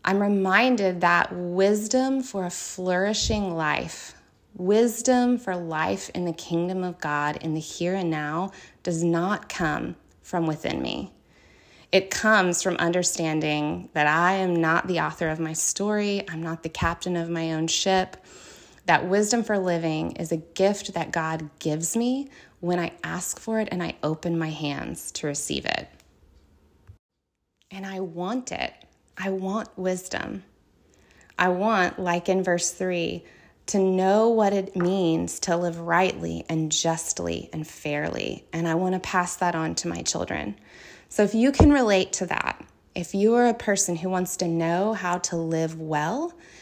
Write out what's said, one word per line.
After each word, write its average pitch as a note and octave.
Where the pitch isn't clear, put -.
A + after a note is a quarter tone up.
I'm G3
reminded G3+
that F3
wisdom G#3
for G3
a F3
flourishing F#3+
life, D#3
wisdom A#3+
for G3
life E3+
in F3+
the E3+
kingdom F3
of F3
God D3
in D#3
the D#3+
here F3
and F3+
now D#3
does E3+
not E3+
come D#3+
from E3+
within D3+
me. A2
It F#3+
comes F#3+
from F3
understanding D#3+
that D3+
I E3+
am F#3
not E3
the F3
author D#3
of D#3+
my D#3+
story. G3+
I'm D#3+
not E3
the E3
captain E3+
of E3
my E3
own D#3+
ship. F#3
That E3
wisdom G#3
for G#3
living E3
is -
a E3
gift G3
that D#3
God D#3+
gives D#3+
me C4
when F3
I E3
ask F#3
for A3
it G#3
and F3
I E3
open D#3
my D#3+
hands -
to -
receive D2
it. -
And F#3+
I F#3+
want F#3
it. -
I F#3+
want F#3+
wisdom. F#3
I F3+
want, F#3
like F3
in F#3
verse F3
three, F3
to G#3
know F#3+
what G#3+
it G3
means F3
to F3
live E3+
rightly E3+
and D#3+
justly -
and D#3
fairly. -
And E3
I E3
want F#3
to F#3
pass F3+
that F3
on E3
to E3+
my E3+
children. -
So -
if G#3
you A#3+
can C#4+
relate G#3
to F#3
that, -
if F3+
you G#3+
are A#3+
a A3+
person F#3+
who E3+
wants F#3
to F3
know E3+
how F3+
to -
live D#3+
well, D#3+